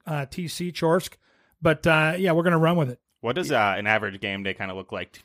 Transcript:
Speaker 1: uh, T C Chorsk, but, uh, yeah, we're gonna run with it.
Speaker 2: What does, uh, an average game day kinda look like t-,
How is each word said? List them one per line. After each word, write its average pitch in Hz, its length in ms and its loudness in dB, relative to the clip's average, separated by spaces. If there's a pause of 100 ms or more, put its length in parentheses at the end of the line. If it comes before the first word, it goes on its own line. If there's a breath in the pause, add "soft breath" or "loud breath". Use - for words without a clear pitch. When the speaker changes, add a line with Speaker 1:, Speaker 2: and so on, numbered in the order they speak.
Speaker 1:
uh, 147 240 -4
T 175 180 -10
C 175 240 -8
Chorsk, 165 420 0 (480)
but, 160 240 2
uh, 156 320 4
yeah, 185 140 0
we're 165 120 2
gonna 170 140 2
run 160 200 2
with 143 120 0
it. 123 100 -12 (220)
Speaker 2:
What 120 140 -2
does, 175 160 -4
uh, 104 260 4
an 101 100 -4
average 104 340 0
game 98 220 -6
day 95 100 -4
kinda 95 220 -8
look 95 180 -12
like 90 200 -10
t-, - 120 -20